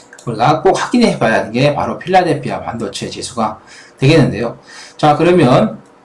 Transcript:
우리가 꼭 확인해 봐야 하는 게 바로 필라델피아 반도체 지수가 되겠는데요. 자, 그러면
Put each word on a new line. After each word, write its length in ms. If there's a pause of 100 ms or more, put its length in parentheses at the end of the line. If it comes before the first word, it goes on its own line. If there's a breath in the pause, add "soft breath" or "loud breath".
(280 loud breath)
우리가 340
꼭 180
확인해 380
봐야 220
하는 120
게 220
바로 240
필라델피아 640
반도체 480
지수가 500 (380 loud breath)
되겠는데요. 600 (380 loud breath)
자, 220
그러면 640 (260)